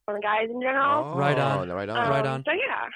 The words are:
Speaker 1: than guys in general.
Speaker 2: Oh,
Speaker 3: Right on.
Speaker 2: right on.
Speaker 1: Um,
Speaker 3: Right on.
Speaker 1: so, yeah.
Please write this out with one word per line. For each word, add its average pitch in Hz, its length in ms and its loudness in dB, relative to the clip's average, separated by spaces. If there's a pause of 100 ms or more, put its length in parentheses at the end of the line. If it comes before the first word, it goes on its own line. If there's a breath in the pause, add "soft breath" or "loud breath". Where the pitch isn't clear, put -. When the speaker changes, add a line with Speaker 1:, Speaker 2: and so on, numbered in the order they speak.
Speaker 1:
than 208 140 -4
guys 214 280 0
in 247 120 -6
general. 277 520 2
Speaker 2:
Oh, 139 40 -4
Speaker 3:
Right 143 200 4
on. 139 340 0
Speaker 2:
right 98 180 -4
on. 113 80 -2
Speaker 1:
Um, 233 120 2
Speaker 3:
Right 139 160 2
on. 135 200 -2
Speaker 1:
so, 294 60 2
yeah. 466 440 -2